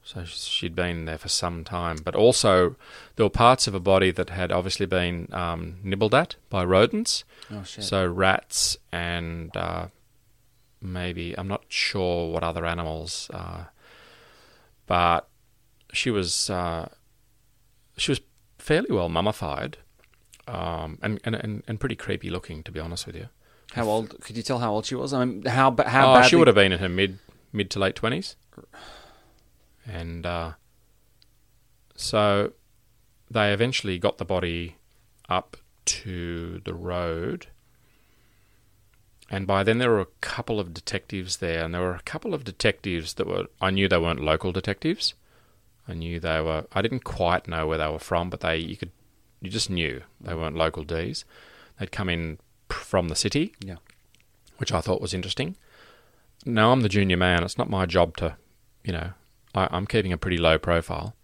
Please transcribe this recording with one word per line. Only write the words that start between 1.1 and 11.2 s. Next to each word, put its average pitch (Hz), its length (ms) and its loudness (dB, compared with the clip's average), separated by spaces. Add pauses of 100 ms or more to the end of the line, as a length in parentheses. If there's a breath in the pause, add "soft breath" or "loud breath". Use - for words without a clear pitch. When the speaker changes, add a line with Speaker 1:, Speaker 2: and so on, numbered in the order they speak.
Speaker 1:
for - 100 -12
some 85 360 -2
time. 85 400 -4
But 90 100 -4
also, 98 640 6 (400 loud breath)
there 117 100 4
were 98 40 2
parts 123 360 6
of 101 80 -4
her 95 60 -2
body 95 320 6
that 90 180 -4
had 90 220 -4
obviously 92 340 0
been, 87 460 -2
um, 85 500 -4
nibbled 101 320 0
at 165 220 2 (120)
by 92 160 0
rodents. 104 600 4 (260 soft breath)
Speaker 2:
Oh, 101 140 -10
shit. 104 200 -12
Speaker 1:
So 95 220 0
rats - 720 2 (160)
and, 85 640 -4
uh, 87 320 -4 (920)
maybe, 90 560 -6